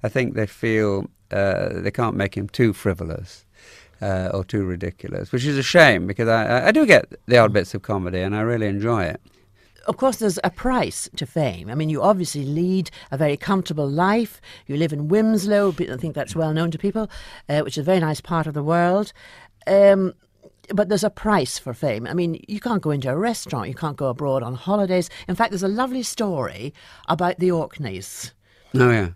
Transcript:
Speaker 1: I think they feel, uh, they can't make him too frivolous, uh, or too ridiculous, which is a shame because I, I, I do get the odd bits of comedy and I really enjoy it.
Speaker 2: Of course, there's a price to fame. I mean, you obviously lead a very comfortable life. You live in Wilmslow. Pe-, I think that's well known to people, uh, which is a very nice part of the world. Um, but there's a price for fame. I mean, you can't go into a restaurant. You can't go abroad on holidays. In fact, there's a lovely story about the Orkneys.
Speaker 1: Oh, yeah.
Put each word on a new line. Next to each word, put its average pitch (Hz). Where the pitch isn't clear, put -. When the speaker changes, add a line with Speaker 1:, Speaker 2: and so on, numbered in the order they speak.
Speaker 1:
I 107
think 127
they 110
feel, 107
uh, 98
they 92
can't 117
make 98
him 101
too 117
frivolous, 87
uh, 95
or 95
too 101
ridiculous, 92
which 127
is 143
a 135
shame 127
because 101
I, 113
I, 120
I 208
do 311
get -
the 123
odd 117
bits 95
of 98
comedy 90
and 98
I 107
really 113
enjoy 101
it. 78
Speaker 2:
Of 214
course, 262
there's 202
a 185
price 240
to 143
fame. 101
I 117
mean, 156
you 151
obviously 175
lead 175
a 139
very 147
comfortable 175
life. 196
You 139
live 151
in 147
Wilmslow. 202
Pe-, 175
I 131
think 151
that's 139
well 160
known 165
to 156
people, 202
uh, 147
which -
is 147
a -
very 185
nice 156
part 165
of 151
the 147
world. 175
Um, 196
but 196
there's 202
a 208
price 196
for 123
fame. 117
I -
mean, 170
you 208
can't 220
go 151
into 135
a 135
restaurant. 170
You 135
can't 151
go 139
abroad 135
on 120
holidays. 185
In 180
fact, 226
there's 190
a 196
lovely 247
story 147
about 175
the 180
Orkneys. 127
Speaker 1:
Oh, 123
yeah. 104